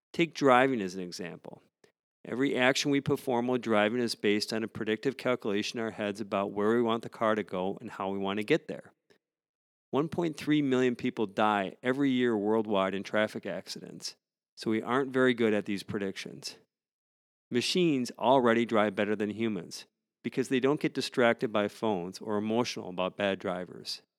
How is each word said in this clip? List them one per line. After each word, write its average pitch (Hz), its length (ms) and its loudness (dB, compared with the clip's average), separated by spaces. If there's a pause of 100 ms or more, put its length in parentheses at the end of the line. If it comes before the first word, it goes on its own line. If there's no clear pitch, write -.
(120)
Take 170 220 0
driving 131 460 4
as 92 140 -4
an 95 60 -8
example. 90 600 -12 (640)
Every 127 320 -2
action 131 360 2
we 139 80 2
perform 127 480 0
while 127 100 2
driving 110 420 2
is 117 140 0
based 107 380 0
on 110 100 -2
a 110 60 -6
predictive 110 480 -4
calculation 120 640 -2
in 113 40 -4
our 113 60 -4
heads 104 300 -6
about 101 320 -2
where 104 240 2
we 120 40 2
want 113 220 0
the - 60 -14
car 110 260 0
to 107 80 -2
go 92 380 -4
and 110 100 -12
how 98 200 -6
we 98 80 -4
want 98 180 -2
to 107 80 -4
get 156 240 0
there. - 240 -12 (1000)
One 139 160 0
point 165 300 -2
three 151 260 2
million 127 320 2
people 120 320 -2
die 101 560 2
every 135 300 0
year 123 260 2
worldwide 104 560 2
in 98 80 -4
traffic 107 440 -2
accidents, - 680 -10 (400)
so - 160 -4
we 110 100 2
aren't 127 320 0
very 127 220 4
good 113 180 2
at 104 120 0
these 98 180 -4
predictions. - 720 -8 (960)
Machines 131 680 2
already 120 480 6
drive 107 300 2
better 104 220 0
than 104 140 -2
humans, 101 560 -4 (380)
because 123 240 -4
they 135 100 2
don't 135 220 2
get 156 120 0
distracted 120 600 2
by 104 160 0
phones 95 500 -2
or 110 180 -4
emotional 110 520 -2
about 92 280 -4
bad 98 220 0
drivers. 90 640 -8 (160)